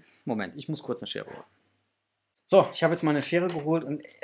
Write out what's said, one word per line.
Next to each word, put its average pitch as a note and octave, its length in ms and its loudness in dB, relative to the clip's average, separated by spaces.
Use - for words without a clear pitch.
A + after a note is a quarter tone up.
Moment, G#2 300 -2
ich D3 120 -12
muss D#3 160 -4
kurz - 180 -6
eine G#2 60 -10
Schere - 200 -6
holen. - 160 -16
So, F#3 280 6
ich - 100 -4
habe E3 100 4
jetzt D#3+ 80 0
mal D#3 100 2
eine D3 120 2
Schere F3 240 0
geholt D#3+ 360 0
und D3 200 -6